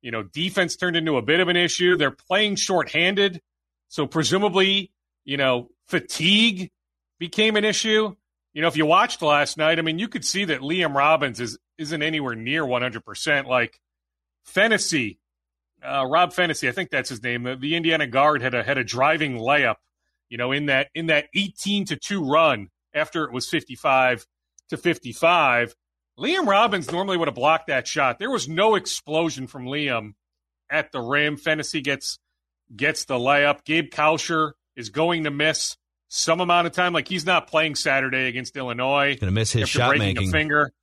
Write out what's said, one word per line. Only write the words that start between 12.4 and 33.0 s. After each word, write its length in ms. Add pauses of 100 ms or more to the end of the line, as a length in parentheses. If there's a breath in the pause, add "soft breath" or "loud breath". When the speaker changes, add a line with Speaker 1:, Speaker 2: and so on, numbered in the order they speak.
Speaker 1:
one 200
hundred 220
percent. 420
Like, 320 (640)
Fennessy, 760 (640)
uh, 240
Rob 260
Fennessy, 340
I 60
think 180
that's 180
his 140
name. 200
The, 120
the 200
Indiana 320
guard 360
had 100
a, 100
had 140
a 60
driving 540
layup, 380 (540)
you 80
know, 140
in 160
that, 280
in 120
that 280
eighteen 500
to 120
two 300
run 420 (240)
after 320
it 60
was 160
fifty-five 760 (440)
to 80
fifty-five. 1000 (420)
Liam 300
Robbins 440
normally 260
would 100
have 80
blocked 320
that 200
shot. 300
There 140
was 180
no 240
explosion 720
from 200
Liam 480 (540)
at 240
the 80
rim. 380
Fennessy 440
gets, 360 (580)
gets 300